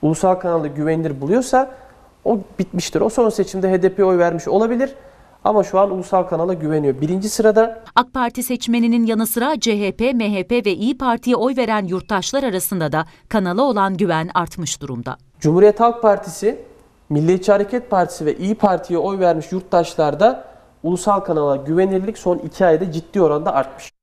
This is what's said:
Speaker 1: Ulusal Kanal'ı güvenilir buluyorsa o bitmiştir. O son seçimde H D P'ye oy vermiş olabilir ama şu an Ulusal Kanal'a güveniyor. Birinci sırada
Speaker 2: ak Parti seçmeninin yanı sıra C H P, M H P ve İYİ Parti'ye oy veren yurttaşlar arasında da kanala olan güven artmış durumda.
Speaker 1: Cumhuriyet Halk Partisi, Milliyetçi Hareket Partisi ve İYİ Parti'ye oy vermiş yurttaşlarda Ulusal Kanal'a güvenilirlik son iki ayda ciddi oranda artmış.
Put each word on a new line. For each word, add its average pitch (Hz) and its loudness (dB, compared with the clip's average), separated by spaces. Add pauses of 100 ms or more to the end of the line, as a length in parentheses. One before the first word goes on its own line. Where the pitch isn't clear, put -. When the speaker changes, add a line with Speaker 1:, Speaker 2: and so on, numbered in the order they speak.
Speaker 1:
Ulusal 165 2
Kanal'ı 170 -2
güvenilir 151 -2
buluyorsa 254 0 (500)
o 220 0 (180)
bitmiştir. 180 -2
O 220 2
son 226 2
seçimde 190 -2
H 185 2
D 185 2
P'ye 196 2
oy 185 2
vermiş 170 0
olabilir 233 0 (540)
ama 208 4
şu 190 -2
an 196 4
Ulusal 185 -2
Kanal'a 175 -2
güveniyor. 151 0
Birinci 185 -2
sırada 220 2 (120)
Speaker 2:
ak 247 0
Parti 247 -4
seçmeninin 233 0
yanı 220 0
sıra 247 -2
C 208 0
H 190 -2
P, 247 -2
M 214 -2
H 185 -4
P 240 0
ve 202 0
İYİ 254 -2
Parti'ye 240 0
oy 247 0
veren 220 0
yurttaşlar 185 -2
arasında 180 -2
da 156 0 (240)
kanala 190 0
olan 202 0
güven 170 -2
artmış 170 -4
durumda. 127 -10 (240)
Speaker 1:
Cumhuriyet 190 6
Halk 233 2
Partisi, 202 0 (500)
Milliyetçi 175 2
Hareket 202 0
Partisi 175 0
ve 147 0
İYİ 190 -2
Parti'ye 180 -2
oy 196 -2
vermiş 170 0
yurttaşlarda 170 0 (380)
Ulusal 180 0
Kanal'a 151 0
güvenilirlik 185 -2
son 175 -2
iki 170 -2
ayda 165 2
ciddi 165 -4
oranda 160 2
artmış. - -4 (100)